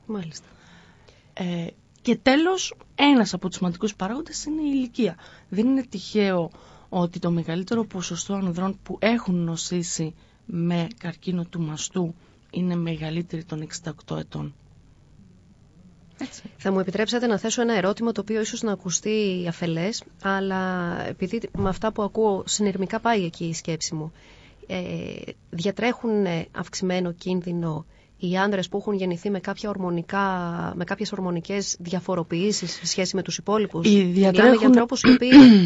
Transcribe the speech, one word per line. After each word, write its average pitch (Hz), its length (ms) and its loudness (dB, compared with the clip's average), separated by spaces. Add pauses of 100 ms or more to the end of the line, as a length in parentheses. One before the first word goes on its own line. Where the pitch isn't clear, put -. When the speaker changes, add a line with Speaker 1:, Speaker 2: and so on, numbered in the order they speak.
Speaker 1:
Μάλιστα. 185 400 -10 (840)
Speaker 2:
Ε, 175 340 -6 (360)
και 226 140 2
τέλος, 330 580 2 (200)
ένας 277 400 4
από 180 140 -4
τους - 80 -10
σημαντικούς 185 380 -4
παράγοντες 262 500 -8
είναι 311 180 -4
η 294 100 -2
ηλικία. 240 440 -2 (320)
Δεν 214 180 0
είναι 269 220 0
τυχαίο 185 640 -2 (380)
ότι 175 300 -2
το 175 120 -2
μεγαλύτερο 175 540 -2
ποσοστό 185 500 -8
ανδρών 190 480 -4
που - 180 -10
έχουν 220 340 0
νοσήσει 170 800 -4 (320)
με 170 400 -2 (120)
καρκίνο 175 460 -6
του 170 160 -10
μαστού 165 540 -6 (360)
είναι 180 260 -4
μεγαλύτεροι 165 680 -6
των 156 160 -10
εξήντα 156 300 -12
οκτώ 156 260 -10
ετών. 151 380 -10 (1700)
Έτσι. - 200 -14 (140)
Speaker 1:
Θα 196 160 -4
μου 190 80 0
επιτρέψετε 220 460 -2
να 214 120 0
θέσω 226 240 -4
ένα 233 120 0
ερώτημα 208 380 0
το 208 80 -6
οποίο 214 200 -4
ίσως 220 220 -6
να 220 100 -2
ακουστεί 185 760 -2
αφελές, 170 540 -4 (200)
αλλά 190 720 -2 (100)
επειδή 190 340 -6 (160)
με 196 120 0
αυτά 220 240 -2
που 220 100 -4
ακούω 202 440 0
συνειρμικά 196 540 -2
πάει 220 240 0
εκεί 165 200 -6
η 165 100 -4
σκέψη - 400 -6
μου, 156 180 -6 (540)
ε, 185 120 -6 (720)
διατρέχουν, 208 760 -2
ε, 170 260 -4
αυξημένο 180 600 -4
κίνδυνο 175 720 -6 (400)
οι 180 120 -2
άνδρες 190 320 0
που 202 80 -6
έχουν 208 180 -4
γεννηθεί 190 360 -4
με 190 100 -4
κάποια 196 280 -8
ορμονικά, 185 500 -4 (580)
με 175 80 -4
κάποιες 196 280 -6
ορμονικές 190 680 -6
διαφοροποιήσεις 175 920 -4
σε - 140 -10
σχέση 185 300 -4
με 180 60 -2
τους 170 140 -8
υπόλοιπους; 196 500 -2
Speaker 2:
Οι 208 40 6
Speaker 1:
Μιλάμε 190 220 4
Speaker 2:
διατρέχουν 196 460 6
Speaker 1:
για 220 80 2
ανθρώπους 247 360 4
οι 247 80 8
οποίοι 254 200 6 (360)